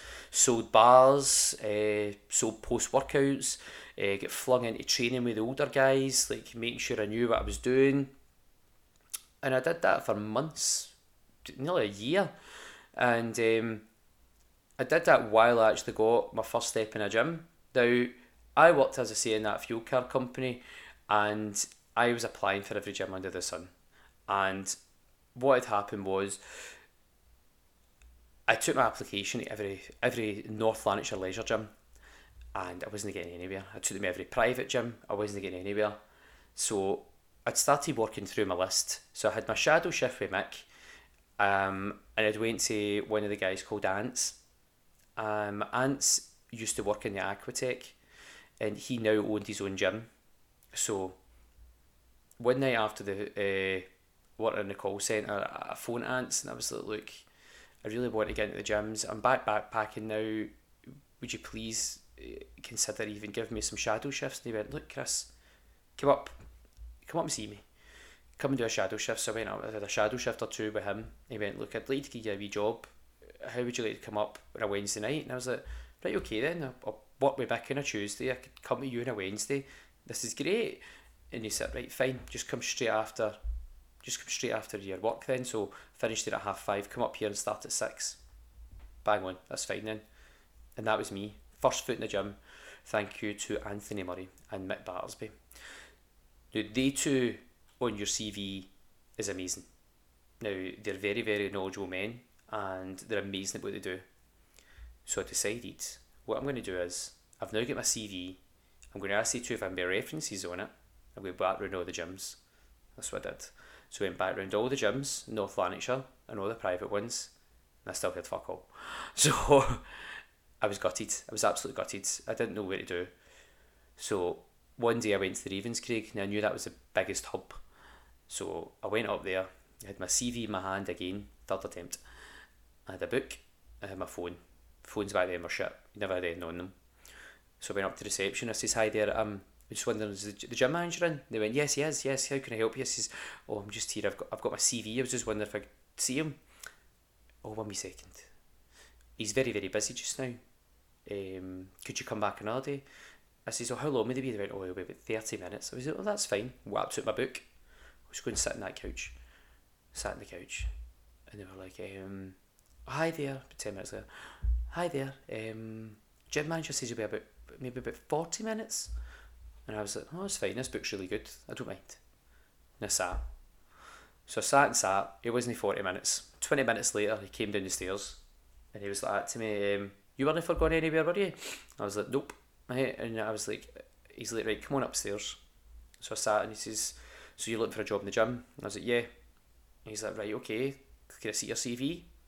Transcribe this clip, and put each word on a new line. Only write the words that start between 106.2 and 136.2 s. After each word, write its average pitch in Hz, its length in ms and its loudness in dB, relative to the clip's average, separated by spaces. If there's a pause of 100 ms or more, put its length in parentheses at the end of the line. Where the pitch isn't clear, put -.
what 110 120 0
I'm 131 80 -4
gonna 135 160 -2
do 92 180 -4
is, 87 320 -4 (300)
I've 104 120 -6
now 107 100 2
got 135 120 -2
my 113 60 -4
C 110 260 0
V, 92 320 -8 (540)
I'm 98 80 -10
gonna 98 140 0
ask 113 180 2
you 120 80 -4
two 120 140 -4
if 104 80 -4
I 95 40 0
can 92 80 -6
be 90 80 0
references 101 640 -2
on 87 140 -6
it. - 100 -8 (460)
I'm 98 80 -14
gonna 90 100 -6
back 95 260 2
round 98 140 -6
all 90 120 -2
the 90 60 -8
gyms. 90 440 -8 (600)
That's - 160 -8
what - 140 -6
I - 60 -6
did. - 100 -12 (480)
So - 160 -4
I 92 40 0
went 87 80 -8
back 92 200 0
round 95 160 -4
all 113 160 4
the 139 60 -2
gyms, 131 520 0
North 107 300 -4
Lanarkshire, 104 460 0 (240)
and 107 120 -8
all 98 80 -2
the 113 80 -2
private 95 360 -2
ones, 104 380 -2 (540)
and - 80 -8
I - 20 -6
still 92 180 -2
had 90 160 -8
fuck - 220 -6
all. 82 180 -10 (240)
<laughs> - 240 -10
So, 139 640 6 (800)
I 110 60 4
was 101 120 -2
gutted. - 340 0 (160)
I - 20 -12
was 107 120 -2
absolutely - 380 0
gutted. 98 260 -6 (200)
I 113 60 -2
didn't 110 220 -2
know 104 80 -4
what 95 160 -4
to - 60 -8
do. 87 220 -4 (880)
So, 90 440 -2 (360)
one 117 240 4
day 107 140 2
I 98 40 6
went 95 180 0
to - 120 -8
the 95 140 -4
Ravenscraig, 113 500 -4
and 104 100 -4
I 98 40 -2
knew 104 160 0
that 104 120 4
was - 120 -8
the - 80 -12 (200)
biggest 95 340 0
hub. - 260 -6 (760)
So, 87 440 -6 (120)
I 107 40 -4
went 107 200 2
up 92 160 -2
there, 95 220 0 (380)
I 107 40 -16
had 98 120 -10
my 92 80 -6
C 123 240 0
V 120 140 -4
in 104 60 -4
my 95 100 0
hand 98 280 -2
again, 95 380 -6 (180)
third 95 180 -2
attempt. 90 360 -10 (880)
I 98 60 -8
had 90 100 -6
a 90 40 0
book, - 300 -2 (440)
I 101 60 -10
had 92 100 -10
my 92 80 -6
phone. 87 300 -6 (480)
Phones 101 300 -4
back 92 140 4
then 87 160 -4
were 85 60 -6
shit. - 240 -2 (200)
You 104 60 -10
never 95 160 0
had 90 100 0